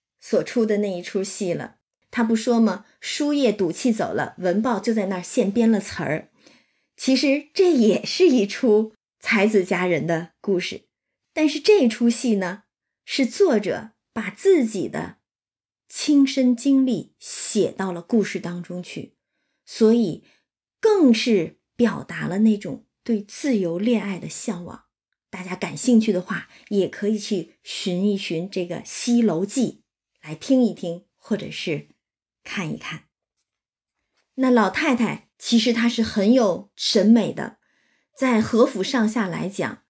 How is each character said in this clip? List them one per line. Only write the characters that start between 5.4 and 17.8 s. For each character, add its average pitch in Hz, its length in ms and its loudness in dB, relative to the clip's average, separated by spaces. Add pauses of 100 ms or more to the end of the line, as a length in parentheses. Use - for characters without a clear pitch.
编 226 180 2
了 214 100 4
词 - 220 -8
儿。 - 300 -6 (640)
其 262 200 0
实 285 380 0
这 359 180 4
也 226 320 4
是 - 240 2
一 247 200 4
出 214 480 0 (240)
才 208 260 2
子 214 180 4
佳 180 220 -2
人 160 220 0
的 165 240 -4 (100)
故 190 180 -2
事， - 280 -10 (440)
但 311 160 2
是 285 120 -2
这 370 280 6
出 233 220 2
戏 233 280 0
呢， 190 260 -6 (420)
是 - 180 -2
作 262 360 2
者 196 320 -6 (200)
把 214 200 -8
自 349 340 4
己 185 240 -4
的 - 300 -10 (680)
亲 285 380 2
身 254 300 2
经 269 280 2
历 240 360 -2
写 - 520 -2
到 190 200 -6